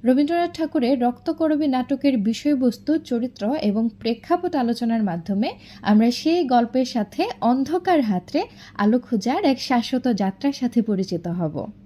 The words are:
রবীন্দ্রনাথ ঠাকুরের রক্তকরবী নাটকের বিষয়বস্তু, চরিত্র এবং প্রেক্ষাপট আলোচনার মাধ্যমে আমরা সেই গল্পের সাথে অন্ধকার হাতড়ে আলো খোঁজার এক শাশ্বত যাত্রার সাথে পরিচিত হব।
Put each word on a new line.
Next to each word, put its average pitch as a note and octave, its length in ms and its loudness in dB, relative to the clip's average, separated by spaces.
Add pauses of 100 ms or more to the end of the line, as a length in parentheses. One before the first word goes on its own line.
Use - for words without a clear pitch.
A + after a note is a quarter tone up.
রবীন্দ্রনাথ D#4+ 520 2
ঠাকুরের C#4+ 440 0
রক্তকরবী D4+ 640 0
নাটকের C4 520 0
বিষয়বস্তু, B3+ 800 0
চরিত্র B3 560 -4
এবং A3+ 340 0 (100)
প্রেক্ষাপট E4+ 580 -2
আলোচনার A#3 460 0
মাধ্যমে G3 500 -2 (300)
আমরা G#3+ 280 6
সেই E4 340 0
গল্পের B3 400 2
সাথে B3 420 -4 (140)
অন্ধকার D4+ 600 2
হাতড়ে G#3+ 440 -2 (300)
আলো G#3+ 240 2
খোঁজার B3 460 -2
এক C4+ 180 2
শাশ্বত B3 460 0
যাত্রার G3+ 440 -2
সাথে A#3+ 300 0
পরিচিত F#3 460 -2
হব। E3+ 420 -4 (160)